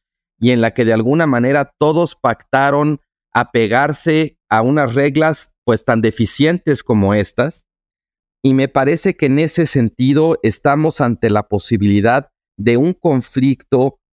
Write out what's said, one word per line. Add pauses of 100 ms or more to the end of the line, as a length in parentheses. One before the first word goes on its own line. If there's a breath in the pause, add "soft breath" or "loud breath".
(380)
y
en
la
que
de
alguna
manera
todos
pactaron (340)
apegarse (100)
a
unas
reglas, (140)
pues,
tan
deficientes
como
estas. (760)
Y
me
parece
que
en
ese
sentido
estamos
ante
la
posibilidad (260)
de
un
conflicto (160)